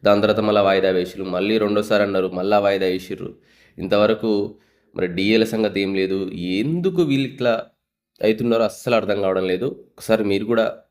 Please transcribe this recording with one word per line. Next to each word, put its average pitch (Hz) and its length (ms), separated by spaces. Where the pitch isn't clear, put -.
దాని 104 160
తర్వాత 107 180
మళ్ళీ 107 220
వాయిదా 98 300
వేసిర్రు, 90 320
మళ్ళీ 95 340
రెండోసారి 104 460
అన్నారు, 95 240
మళ్ళీ 92 300
వాయిదా 98 280
వేసిర్రు. 92 500
ఇంతవరకు 104 760
మరి 90 120
డిఏల 98 360
సంగతి 107 380
ఏం 98 140
లేదు. 95 360
ఎందుకు 156 720
వీళ్ళు 139 260
ఇట్లా 120 380
అవుతున్నారో 113 400
అస్సలు 117 320
అర్థం 101 260
కావడం 95 260
లేదు. 92 380
ఒకసారి 110 280
మీరు 101 220
కూడా 113 320